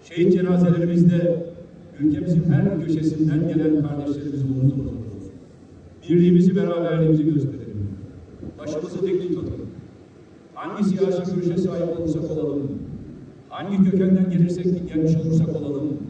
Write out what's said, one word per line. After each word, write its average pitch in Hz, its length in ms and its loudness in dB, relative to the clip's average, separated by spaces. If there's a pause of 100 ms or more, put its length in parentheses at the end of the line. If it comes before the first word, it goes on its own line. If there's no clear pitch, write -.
Şehit 175 280 2
cenazelerimizde 170 1200 2 (460)
ülkemizin 156 520 2
her 185 280 2
köşesinden 156 680 0
gelen 151 340 2
kardeşlerimiz 143 640 -4
omuz 131 280 2
omuza - 180 -4
olsun. 107 420 -12 (760)
Birliğimizi, 175 480 6
beraberliğimizi 160 680 2
gösterelim. 117 640 -4 (720)
Başımızı 180 480 -6
dik 180 220 -2
tutalım. - 400 -6 (840)
Hangi 202 300 -6
siyasi 185 500 0
görüşe 170 220 -2
sahip 170 440 -2
olursak 156 300 -4
olalım, 143 480 -4 (680)
hangi 185 420 2
kökenden 185 400 4
gelirsek, 175 580 0
gelmiş 160 280 2
olursak 156 320 2
olalım 147 500 -6 (120)